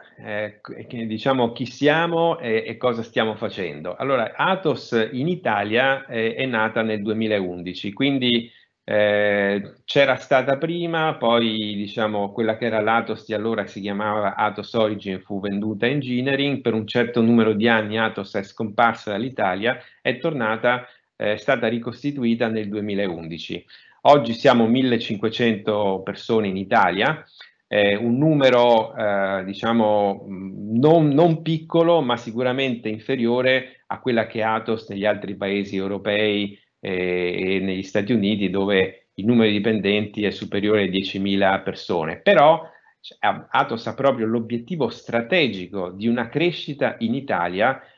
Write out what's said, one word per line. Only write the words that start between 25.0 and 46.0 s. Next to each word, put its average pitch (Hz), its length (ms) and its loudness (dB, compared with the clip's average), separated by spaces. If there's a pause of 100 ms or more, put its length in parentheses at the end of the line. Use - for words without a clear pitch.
persone 107 440 -2
in 92 100 -4
Italia, 98 640 2 (440)
eh, 101 280 2
un 117 220 0
numero, 123 800 4
eh, 98 480 0
diciamo, 104 880 0
mm, 98 500 -6
non, 151 300 6
non 160 320 4
piccolo, 165 600 2
ma 123 140 0
sicuramente 123 720 -4
inferiore 127 1000 0
a 101 120 -8
quella 113 280 0
che 110 160 -4
Atos 110 440 -2
negli 98 180 -4
altri 101 300 -2
paesi 98 400 -2
europei 101 840 -2 (300)
eh, 92 720 -2
e - 20 -2
negli 95 240 -4
Stati 104 300 -2
Uniti, 101 360 2
dove 95 640 0
il 98 100 -6
numero 113 240 4
di 104 80 0
dipendenti 104 640 0
è 98 80 0
superiore 101 520 0
a 95 40 0
diecimila 98 720 0
persone. 87 640 -4
Però, 160 400 6 (400)
cioè, - 180 -20
A-, 113 320 -2
Atos 127 360 -2
ha 120 60 -4
proprio 123 320 0
l'obiettivo 117 640 -2
strategico 110 1000 -2
di 98 180 -6